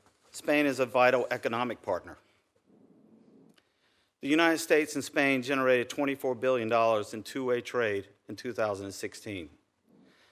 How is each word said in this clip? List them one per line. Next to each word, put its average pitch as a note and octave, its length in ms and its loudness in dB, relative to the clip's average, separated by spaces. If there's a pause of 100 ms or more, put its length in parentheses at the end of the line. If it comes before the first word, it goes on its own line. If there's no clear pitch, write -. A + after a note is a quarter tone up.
(300)
Spain D3 340 0
is C3+ 140 0
a C3 60 2
vital B2 440 4
economic A#2+ 540 -4
partner. E2+ 340 -6 (2000)
The C#3+ 60 -8
United D#3+ 300 4
States D3+ 380 0
and C3+ 80 -4
Spain C#3 400 0
generated B2+ 460 2
twenty-four C#3 460 -4
billion A#2+ 340 0
dollars A2+ 440 2
in A2 80 -10
two-way B2 400 -2
trade G#2+ 460 -2 (200)
in A2 80 -12
two A#2+ 180 -10
thousand G2+ 320 -2
and G2 80 -10
sixteen. F#2+ 560 -12 (840)